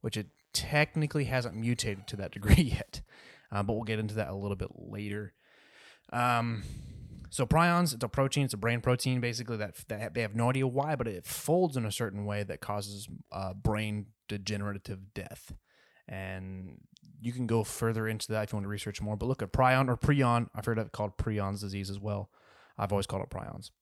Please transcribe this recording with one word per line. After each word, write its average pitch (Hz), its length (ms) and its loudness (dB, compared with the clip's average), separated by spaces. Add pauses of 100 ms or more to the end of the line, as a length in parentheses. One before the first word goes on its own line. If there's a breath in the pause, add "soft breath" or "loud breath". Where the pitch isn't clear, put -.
which 113 160 -4
it 107 100 -4 (260)
technically 151 720 0
hasn't 117 320 -2
mutated 113 500 -2
to - 100 -8
that 98 140 -6
degree 98 240 8
<laughs> 143 220 6
yet. - 240 -8 (500 loud breath)
Uh, 101 120 0
but 104 100 0
we'll 110 120 -2
get 107 140 -2
into 107 180 -4
that 107 120 -2
a 98 60 -6
little 98 220 -2
bit - 180 -6
later. 101 580 -8 (800 loud breath)
Um, 117 500 2 (680 loud breath)
so 127 160 0
prions, 170 480 6
it's 120 100 -2
a 113 40 -2
protein, 135 360 4
it's 123 80 0
a 107 60 -4
brain 117 240 2
protein, 127 380 4
basically, 120 360 -2
that, 104 200 -4 (120)
that 107 240 -4
they 120 80 0
have 110 160 0
no 117 140 4
idea 131 160 2
why, 139 280 0
but 120 140 -2
it 92 160 -6
folds 160 540 2
in 113 80 0
a 104 60 -2
certain 104 340 -2
way 104 160 -2
that 98 180 -6
causes, 101 480 -6 (220)
uh, 95 240 -6
brain 104 520 -2 (220)
degenerative 101 840 -6
death. 95 400 -10 (520 soft breath)
And 95 760 -10 (360)
you 117 140 -4
can 123 140 -2
go 113 180 4
further 113 420 -2
into 110 260 -4
that 107 100 0
if 104 100 -4
you 110 40 -2
want 101 80 -2
to 98 40 -4
research 101 320 -6
more, 104 160 -2
but 101 80 -6
look 127 160 0
at 101 120 -4
prion 131 360 6
or 120 80 2
prion. 120 580 4
I've 104 120 -4
heard 113 120 2
it 110 140 -4
called 104 240 -4
prion's 101 460 0
disease 98 260 -6
as 98 100 -6
well. 101 300 -4 (480 loud breath)
I've 101 160 0
always 98 140 2
called 95 160 -2
it - 80 -8
prions. - 400 -10 (120)